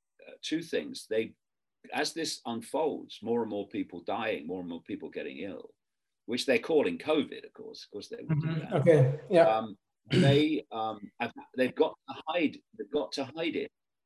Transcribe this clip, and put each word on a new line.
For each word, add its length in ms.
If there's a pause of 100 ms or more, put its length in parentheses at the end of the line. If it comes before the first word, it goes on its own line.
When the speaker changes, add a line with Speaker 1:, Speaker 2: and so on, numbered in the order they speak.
(280)
Speaker 1:
uh, 60 (100)
two 200
things. 460
They, 260 (580)
as 200
this 340
unfolds, 760
more 200
and 80
more 180
people 380
dying, 400
more 140
and 80
more 140
people 280
getting 280
ill, 320 (560)
which 200
they're 120
calling 400
covid, 460
of 80
course. 320
Of 60
course, 180
they 140
would 180
do 60
Speaker 2:
Mm-hmm. 140
Speaker 1:
that. 200
Speaker 2:
Okay. 340 (160)
Yeah. 160
Speaker 1:
Um, 300 (340)
they, 640
um, 380 (100)
have, 120 (240)
they've 180
got 200 (140)
to 200
hide. 300 (200)
They've 120
got 220
to 120 (120)
hide 200
it. 140 (360)